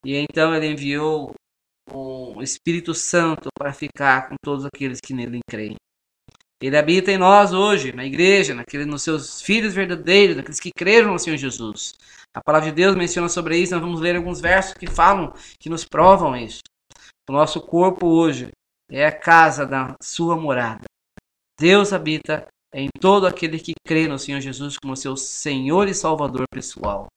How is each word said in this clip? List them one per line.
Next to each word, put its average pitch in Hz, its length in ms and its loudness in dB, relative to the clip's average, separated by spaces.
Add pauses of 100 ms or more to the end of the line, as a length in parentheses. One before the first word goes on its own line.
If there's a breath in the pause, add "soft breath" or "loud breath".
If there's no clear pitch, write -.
E 135 100 -4
então 156 380 0
ele 156 140 -2
enviou 147 640 -4 (560)
o 131 520 -12
Espírito 165 520 -4
Santo 165 540 -2 (100)
para 143 160 -6
ficar 135 540 -2
com - 160 -12
todos 139 220 -6
aqueles 135 340 -8
que - 140 -12
nele 120 260 -8 (100)
creem. 107 260 -10 (840)
Ele 135 160 2
habita 180 340 4
em 190 60 2
nós 190 360 8
hoje, 185 400 2
na 127 120 -10
igreja, 165 480 2
naquele, 143 320 -8
nos 147 180 -8
seus - 380 -6
filhos 214 320 0
verdadeiros, 180 640 2
naqueles 147 220 -10
que 175 160 -10
creram 208 380 4
no 170 60 -4
Senhor 156 180 -4
Jesus. 117 560 -8 (400 soft breath)
A - 80 -10
palavra 156 280 2
de 151 60 -8
Deus 190 200 4
menciona 175 340 -2
sobre 165 280 -2
isso, 175 160 0
nós 170 80 -2
vamos 170 180 -6
ler 175 160 0
alguns 175 260 -6
versos 190 320 0
que 175 140 -14
falam, 175 460 2 (260 loud breath)
que 156 100 -12
nos 160 160 -6
provam 170 500 4
isso. 117 260 -12 (680 soft breath)
O 135 40 -6
nosso 151 280 2
corpo 185 460 2
hoje 160 420 2 (420)
é 139 140 0
a 151 60 4
casa 156 540 4
da 131 360 -6
sua 170 340 -2
morada. 123 480 -4 (760)
Deus 196 340 6
habita 156 540 -4 (260)
em 139 140 -6 (120)
todo 190 280 4
aquele 160 320 -4
que 165 140 -10 (120)
crê 160 220 2
no 139 100 -6
Senhor 139 240 -8
Jesus 135 360 -10
como 135 180 -10
seu 135 200 -6
Senhor 143 720 -2
e 196 60 -4
Salvador 143 580 -2
pessoal. 101 640 -8